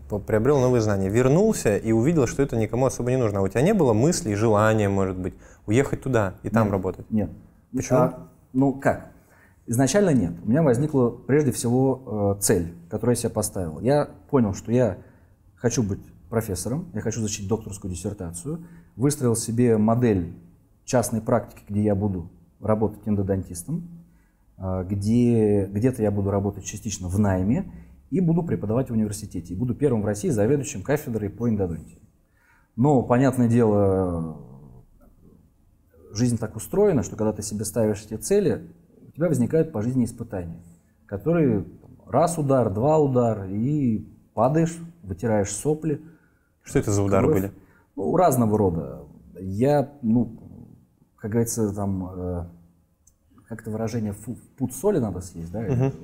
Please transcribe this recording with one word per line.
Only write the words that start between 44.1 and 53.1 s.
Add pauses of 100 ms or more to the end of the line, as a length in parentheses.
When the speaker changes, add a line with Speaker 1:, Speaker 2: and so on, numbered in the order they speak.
Speaker 2:
падаешь, (260)
вытираешь
сопли. (600)
Speaker 1:
Что
это
за
удары
Speaker 2:
Кровь.
Speaker 1:
были? (420)
Speaker 2:
Ну,
разного
рода. (340)
Я, (100)
ну, (800)
как
говорится,
там,
э, (1040)